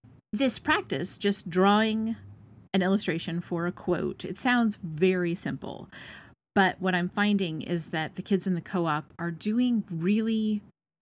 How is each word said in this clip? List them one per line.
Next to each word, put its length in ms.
this 260
practice, 560
just 340
drawing 680
an 80
illustration 580
for 260
a 60
quote, 540
it 140
sounds 440
very 520
simple. 540
But 280
what 140
I'm 120
finding 540
is 260
that 280
the 60
kids 240
in 100
the 60
co-op 440
are 140
doing 580
really 720